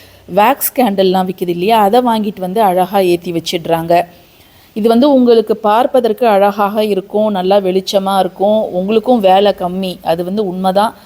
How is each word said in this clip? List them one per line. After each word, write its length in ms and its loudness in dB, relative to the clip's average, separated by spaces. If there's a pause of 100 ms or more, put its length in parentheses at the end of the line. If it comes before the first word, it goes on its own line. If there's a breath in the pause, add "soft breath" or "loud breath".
(360 loud breath)
வேக்ஸ் 400 0
கேண்டில்லாம் 520 0
விக்குது 200 -6
இல்லையா, 340 0
அதை 180 4
வாங்கிட்டு 400 -2
வந்து 220 -2
அழகா 360 0
ஏத்தி 340 0
வச்சிடுறாங்க. 720 -2 (680 soft breath)
இது 160 -2
வந்து 260 4
உங்களுக்கு 420 2
பார்ப்பதற்கு 680 0
அழகாக 580 0
இருக்கும், 460 -2
நல்லா 280 0
வெளிச்சமா 600 -2
இருக்கும், 540 -2
உங்களுக்கும் 480 0
வேலை 380 4
கம்மி, 440 -6
அது 220 -2
வந்து 220 -4
உண்மைதான். 480 -2 (120)